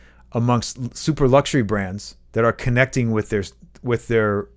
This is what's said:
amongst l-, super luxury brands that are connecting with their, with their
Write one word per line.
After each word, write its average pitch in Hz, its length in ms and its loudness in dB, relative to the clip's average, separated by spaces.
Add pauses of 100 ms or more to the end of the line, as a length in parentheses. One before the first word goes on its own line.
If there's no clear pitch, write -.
(320)
amongst 120 460 0
l-, 123 140 -8
super 147 340 0
luxury 135 360 4
brands 101 540 -6 (160)
that 113 120 2
are 117 80 4
connecting 123 600 0
with 107 180 -2
their, 101 140 0 (380)
with 120 260 -2
their 107 480 0